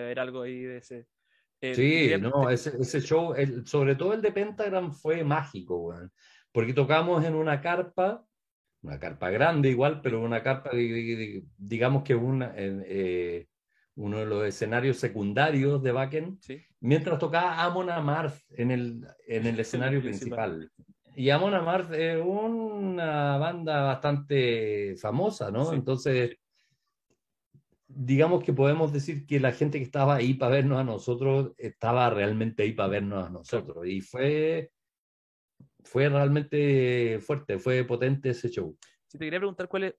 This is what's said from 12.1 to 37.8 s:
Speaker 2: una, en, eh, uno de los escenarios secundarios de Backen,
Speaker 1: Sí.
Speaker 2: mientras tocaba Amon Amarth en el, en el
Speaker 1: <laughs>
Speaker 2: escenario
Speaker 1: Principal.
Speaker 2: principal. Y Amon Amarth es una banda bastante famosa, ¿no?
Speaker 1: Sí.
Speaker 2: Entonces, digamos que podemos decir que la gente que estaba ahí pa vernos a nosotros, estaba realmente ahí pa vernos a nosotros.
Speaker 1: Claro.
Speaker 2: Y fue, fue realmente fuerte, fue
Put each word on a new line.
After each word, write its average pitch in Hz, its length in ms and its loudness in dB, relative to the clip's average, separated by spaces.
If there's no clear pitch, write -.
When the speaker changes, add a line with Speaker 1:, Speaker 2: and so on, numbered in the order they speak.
Speaker 2:
una, 127 400 -2
en, 98 300 -6
eh, 90 600 -2
uno 104 220 -4
de 110 80 -4
los 107 200 -2
escenarios 120 520 0
secundarios 135 840 0
de 127 100 0
Backen, 151 480 -4
Speaker 1:
Sí. 131 240 -16
Speaker 2:
mientras 147 400 2
tocaba 165 420 0
Amon 180 280 0
Amarth 151 480 -2
en 120 220 -2
el, 120 340 -4
en 113 180 -2
el 113 140 0
Speaker 1:
<laughs> - 0 -
Speaker 2:
escenario 131 400 0
Speaker 1:
Principal. 104 680 -6
Speaker 2:
principal. - 20 -20
Y 131 160 0
Amon 185 240 4
Amarth 170 380 0
es 165 320 0
una 190 1120 -2
banda 160 460 0
bastante 123 1120 0
famosa, 120 560 -2
¿no? 139 180 0
Speaker 1:
Sí. 156 60 0
Speaker 2:
Entonces, 127 600 0
digamos 139 560 2
que 185 80 0
podemos 143 400 4
decir 143 340 -4
que 143 140 2
la 127 120 2
gente 151 260 0
que 131 60 -4
estaba 139 320 2
ahí 127 180 2
pa 131 140 0
vernos 135 300 4
a 131 60 0
nosotros, 127 760 0
estaba 117 520 2
realmente 107 520 0
ahí 107 100 2
pa 104 140 0
vernos 101 400 -2
a 87 40 -10
nosotros. 87 480 -8
Speaker 1:
Claro. 85 60 -10
Speaker 2:
Y 95 160 -4
fue, 151 720 0
fue 139 240 2
realmente 139 1120 2
fuerte, 120 380 -4
fue 127 260 0